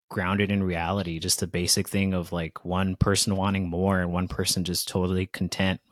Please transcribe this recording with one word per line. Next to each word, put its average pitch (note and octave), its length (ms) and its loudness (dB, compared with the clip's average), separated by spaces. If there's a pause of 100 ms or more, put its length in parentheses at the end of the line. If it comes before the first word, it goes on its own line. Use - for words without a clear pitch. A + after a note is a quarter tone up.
(100)
grounded G2 420 2
in G2+ 100 2
reality, E2+ 560 -2
just F2 220 -2
the F#2+ 80 -2
basic F2 400 0
thing G2 260 0
of, F2 180 -4
like, E2 320 -6
one F#2 320 0
person G2 400 2
wanting F#2+ 320 2
more F#2 320 2
and F2 120 0
one F2+ 160 0
person F#2 360 -2
just F2 240 -4
totally F#2 380 0
content F#2 540 -2 (120)